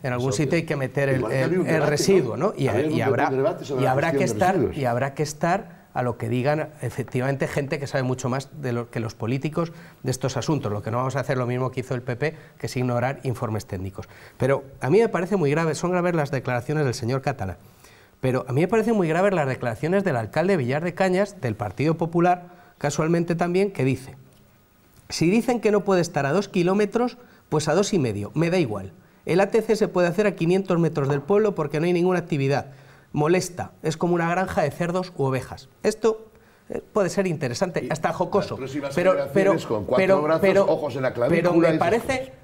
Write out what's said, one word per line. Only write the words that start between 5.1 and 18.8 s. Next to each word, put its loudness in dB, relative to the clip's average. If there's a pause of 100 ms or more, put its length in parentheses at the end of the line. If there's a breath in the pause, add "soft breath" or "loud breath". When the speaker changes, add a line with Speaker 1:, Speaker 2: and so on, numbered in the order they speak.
Speaker 1:
que -2
estar -4
a -2
lo -2
que -6
digan 0 (120)
efectivamente -2
gente -4
que -6
sabe -2
mucho -2
más -6
de -4
lo -6
que -6
los -6
políticos -4 (320 loud breath)
de -2
estos -2
asuntos. -2
Lo -6
que -6
no -2
vamos -2
a -2
hacer -2
lo -2
mismo -2
que -6
hizo -6
el -6
P -6
P, -4 (240 loud breath)
que -8
es -6
ignorar 0
informes -4
técnicos. -10 (300 loud breath)
Pero 0 (160)
a -2
mí 6
me 4
parece -2
muy 2
grave, 0
son -2
graves 0
las 0
declaraciones -2
del 0
señor -4
Catalá, -4 (640 loud breath)
pero 0
a -8
mí 2
me 2
parecen 2